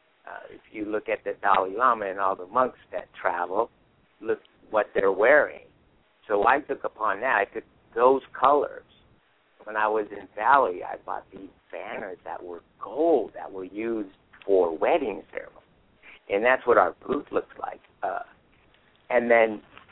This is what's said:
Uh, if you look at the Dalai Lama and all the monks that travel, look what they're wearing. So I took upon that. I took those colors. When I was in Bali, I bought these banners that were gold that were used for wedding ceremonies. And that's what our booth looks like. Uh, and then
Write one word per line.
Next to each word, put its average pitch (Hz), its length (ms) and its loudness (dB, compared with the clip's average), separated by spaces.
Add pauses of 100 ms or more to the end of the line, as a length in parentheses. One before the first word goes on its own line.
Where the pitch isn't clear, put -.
(260)
Uh, - 280 -18
if - 60 -20 (120)
you 110 120 -8
look 107 240 -4
at 107 160 -2
the 101 160 -6
Dalai 95 360 2
Lama 117 300 2
and 95 120 -6
all 98 160 0
the 90 140 -10
monks 123 300 0 (120)
that - 160 -10 (140)
travel, 90 500 -2 (500)
look 110 200 -4 (300)
what 104 240 0
they're 98 180 2
wearing. 107 480 4 (680)
So 101 180 2
I 135 140 4
took - 240 -8
upon 104 360 -4
that. 123 160 0
I 101 80 2 (100)
took 113 100 -10 (300)
those 127 280 4 (160)
colors. 139 440 2 (800)
When 107 120 -10
I 107 120 2
was 107 220 0
in 101 260 -14
Bali, 107 480 2
I 92 200 -10
bought 98 280 -10
these 95 160 -18 (240)
banners 92 520 -12
that - 180 -12
were 87 200 -14 (200)
gold 123 520 0
that 85 160 -14
were 95 140 -12
used 104 460 -8 (340)
for 90 320 2
wedding 110 540 0
ceremonies. - 320 -14 (640)
And 101 160 0
that's 127 220 2
what 113 120 6
our 87 160 2 (120)
booth - 260 -4
looks - 280 -4
like. - 200 -10 (220)
Uh, 92 180 -6 (880)
and 120 200 2
then 113 300 4 (320)